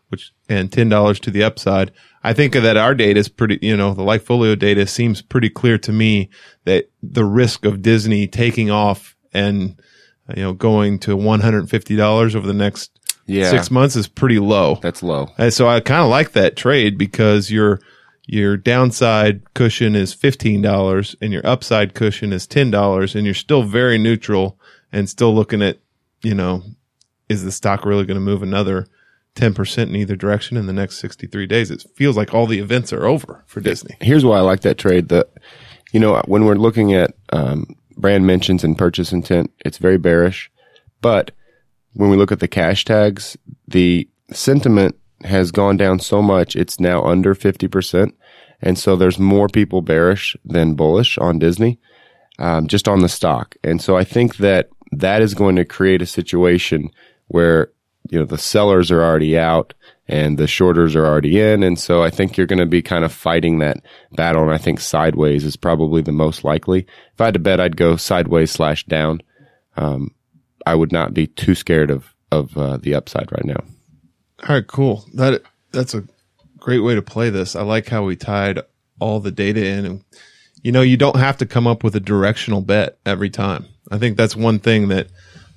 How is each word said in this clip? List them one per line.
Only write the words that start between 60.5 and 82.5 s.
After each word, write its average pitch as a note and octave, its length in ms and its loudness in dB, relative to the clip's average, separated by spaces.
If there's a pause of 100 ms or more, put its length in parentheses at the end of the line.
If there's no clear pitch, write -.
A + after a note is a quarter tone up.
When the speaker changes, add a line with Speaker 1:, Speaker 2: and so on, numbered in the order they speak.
Speaker 2:
are D#2 80 2
already D2+ 340 2
in. G#2+ 240 2
And F2+ 160 0
so E2+ 240 0
I E2 60 0
think F#2+ 260 -4
you're F#2+ 100 0
gonna F2+ 200 0
be E2+ 160 0
kind E2 240 -2
of D#2+ 80 -4
fighting E2 460 0
that D2 180 -2 (340)
battle. D#2+ 320 0
And D#2 80 2
I D#2 60 0
think D#2 240 -4
sideways D2+ 640 0
is D2 100 -6
probably D#2+ 460 0
the D2+ 100 -4
most D#2 320 -2
likely. F2+ 420 -2 (280)
If - 80 -4
I A2+ 40 2
had A2 100 2
to F#2 40 -2
bet, F2+ 220 2
I'd F2 160 -2
go E2+ 180 4
sideways E2 560 0
slash D#2 340 -4
down. D#2+ 360 -4 (560)
Um, C#2+ 360 -6 (520)
I E2 100 0
would E2 160 2
not E2 220 -2
be D#2+ 140 -2
too - 280 -2
scared D#2 340 0
of, C2+ 240 -8 (180)
of, D2+ 260 -4
uh, C#2 200 -4
the C#2+ 180 -4
upside - 360 -8
right - 140 -6
now. - 180 -8 (800)
Speaker 1:
All D3 120 0
right, A#2+ 120 -2
cool. B2 460 -2
That, C3 300 0 (280)
that's B2+ 240 -4
a G2+ 80 -8 (540)
great B2 240 0
way A#2 140 2
to G2+ 60 0
play A2+ 280 -4
this. F#2+ 260 -6
I F2 60 -6
like G#2+ 260 -2
how A2 160 -2
we F#2 140 -4
tied G2+ 420 -4 (400)
all G#2+ 220 -4
the G2 100 -8
data G#2 340 -2
in, G2 200 -4
and, F#2+ 180 -10 (580)
you A#2+ 100 -4
know, B2+ 100 4
you B2+ 160 4
don't C#3 180 2
have C3 220 0
to A#2+ 80 -4
come A#2+ 200 -2
up A#2 180 0
with G#2+ 120 0
a G#2+ 60 -4
directional G2+ 600 -2